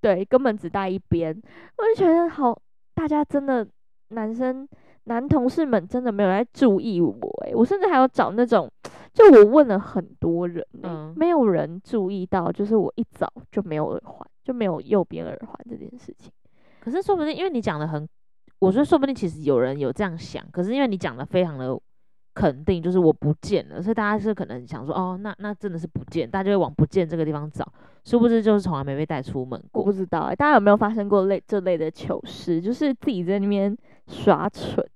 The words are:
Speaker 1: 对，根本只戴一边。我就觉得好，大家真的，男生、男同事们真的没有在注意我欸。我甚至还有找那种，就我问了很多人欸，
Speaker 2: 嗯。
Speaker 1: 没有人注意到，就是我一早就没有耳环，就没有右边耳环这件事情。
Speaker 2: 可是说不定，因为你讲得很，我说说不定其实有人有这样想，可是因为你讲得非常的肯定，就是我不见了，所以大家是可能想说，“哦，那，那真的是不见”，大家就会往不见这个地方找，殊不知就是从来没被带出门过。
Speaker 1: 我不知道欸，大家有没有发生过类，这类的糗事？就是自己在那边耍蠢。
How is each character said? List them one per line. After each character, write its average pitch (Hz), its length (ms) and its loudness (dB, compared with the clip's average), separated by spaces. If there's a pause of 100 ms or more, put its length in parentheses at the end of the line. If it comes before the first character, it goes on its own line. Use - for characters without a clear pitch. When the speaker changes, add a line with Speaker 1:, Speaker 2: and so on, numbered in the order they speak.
Speaker 1:
对， 196 240 2
根 254 180 2
本 226 140 0
只 175 120 -10
戴 190 200 -4
一 185 100 -4
边。 165 380 -2 (400)
我 440 80 -4
就 440 100 4
觉 370 160 4
得 339 180 4
好， 262 300 -2 (360)
大 320 140 -2
家 302 160 0
真 285 200 -2
的， 247 220 -2 (440)
男 220 240 -6
生、 262 340 -6 (360)
男 233 220 -4
同 262 220 2
事 320 160 0
们 214 220 0
真 254 180 -6
的 233 80 -2
没 202 100 0
有 196 60 4
在 202 240 0
注 220 280 4
意 196 200 -2
我 147 120 2 (340)
欸。 - 80 -8
我 226 100 6
甚 392 160 0
至 392 80 2
还 330 80 2
有 262 100 6
找 190 260 0
那 233 120 2
种， 208 260 0 (420)
就 453 200 8
我 214 140 12
问 277 200 6
了 202 120 0
很 - 280 -6 (140)
多 170 260 -2
人 170 160 -8 (200)
欸， 185 60 -10
Speaker 2:
嗯。 160 280 -12
Speaker 1:
没 320 120 0
有 294 200 2
人 170 340 -2
注 196 280 -4
意 190 160 -6
到， 185 260 -2
就 202 120 -4
是 220 120 0
我 190 200 0
一 233 140 -4
早 - 160 -6 (240)
就 202 120 -4
没 160 140 -6
有 151 120 -2
耳 - 160 -6
环， - 240 -20 (160)
就 262 80 -8
没 233 140 -4
有 170 160 -4
右 196 200 0
边 165 220 -8
耳 - 220 -12
环 - 100 -20 (120)
这 233 60 -14
件 - 140 -16 (100)
事 - 200 -20
情。 - 120 -20 (500)
Speaker 2:
可 233 100 -10
是 330 120 -4
说 403 140 2
不 311 80 -2
定， 302 100 -2
因 349 100 0
为 381 60 -2
你 262 100 -2
讲 175 200 -4
得 151 80 -4
很， 151 180 -6 (520)
我 190 120 4
说 247 140 2
说 311 140 2
不 277 80 0
定 269 80 -2
其 208 120 -4
实 156 140 -6
有 139 180 2
人 131 200 0
有 135 120 -2
这 - 140 -4
样 170 120 -6
想， - 360 -12
可 180 100 -4
是 208 120 -4
因 277 80 0
为 269 40 2
你 202 100 -2
讲 151 200 -8
得 131 80 -10
非 180 180 0
常 156 160 -4
的 131 200 -6 (600)
肯 147 240 0
定， 175 180 -2
就 170 80 -2
是 185 80 2
我 160 140 6
不 147 300 0
见 - 260 -4
了， 92 140 -12
所 196 80 -4
以 226 40 0
大 226 80 -2
家 208 160 -2
是 214 160 -4
可 190 120 -8
能 123 200 -14
想 123 200 -12
说 160 100 -6
，“哦， 185 240 -6
那， 202 200 -12
那 208 120 -8
真 196 180 -10
的 165 80 -10
是 165 80 -10
不 - 200 -10
见”， 160 240 -6
大 196 80 -4
家 190 60 -4
就 196 80 0
会 202 40 2
往 160 160 0
不 151 140 2
见 180 200 0
这 160 80 -8
个 165 80 -2
地 156 80 -2
方 147 200 -8
找， - 200 -10 (320)
殊 - 160 0
不 233 80 4
知 226 160 2
就 214 120 4
是 202 80 2
从 180 160 -4
来 139 40 -6
没 139 140 -6
被 151 80 -2
带 151 160 -6
出 131 240 -8
门 127 260 -12
过。 214 120 -4
Speaker 1:
我 - 20 -2
不 202 80 0
知 190 140 -4
道 165 160 -4
欸， 143 120 -4
大 285 140 0
家 302 60 4
有 226 60 8
没 202 100 4
有 202 60 8
发 208 120 0
生 220 180 -4
过 202 200 2
类， 196 200 -2
这 208 140 -2
类 180 160 -2
的 160 140 -4
糗 - 340 -8
事？ - 340 -4
就 190 140 -4
是 269 220 -2
自 - 160 -4
己 180 120 -4
在 190 160 -2
那 196 80 -2
边 202 300 0 (300)
耍 170 420 0
蠢。 - 340 -6 (140)